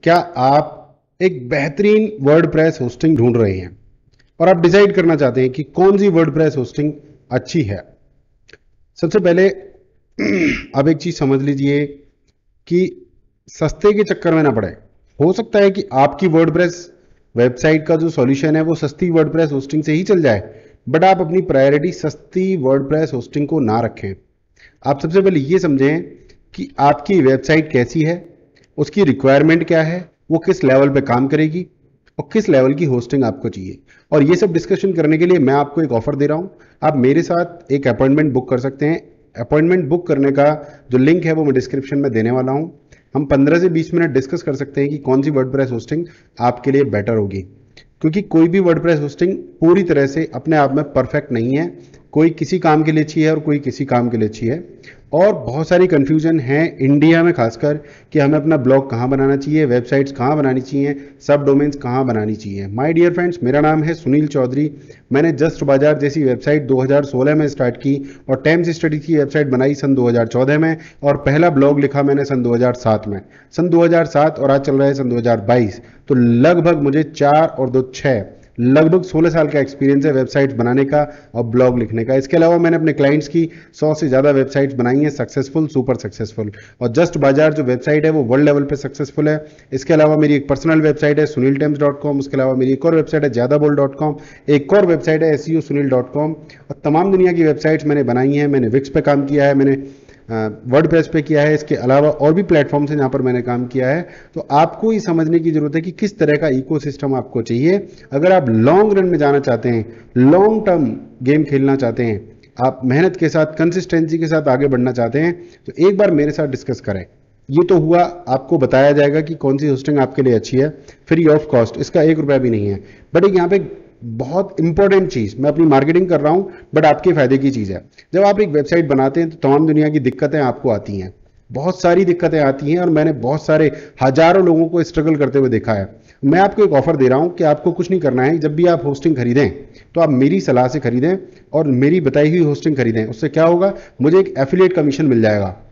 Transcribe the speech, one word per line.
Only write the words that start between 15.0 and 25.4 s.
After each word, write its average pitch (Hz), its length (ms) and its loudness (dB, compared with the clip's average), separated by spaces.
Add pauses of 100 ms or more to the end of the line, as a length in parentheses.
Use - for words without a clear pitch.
हो 160 140 2
सकता 214 260 -2
है 202 120 4
कि 190 140 -8 (100)
आपकी 143 340 0
WordPress 165 480 2 (580)
website 139 520 0
का 170 100 0
जो 160 140 -2
solution 139 460 0
है 160 60 0
वो 160 120 -2
सस्ती 156 360 -4
WordPress 156 420 0
hosting 139 300 -4
से 151 100 -2
ही 160 100 0
चल 185 200 2
जाए, 110 260 0 (420)
but 160 140 2
आप 190 160 4
अपनी 175 220 -2
priority 147 520 2
सस्ती 185 680 -4
WordPress 139 520 0
hosting 143 340 -6
को 160 140 -2
ना 113 180 0
रखें। 104 340 -8 (680)
आप 139 160 -2
सबसे 170 200 0
पहले 185 200 2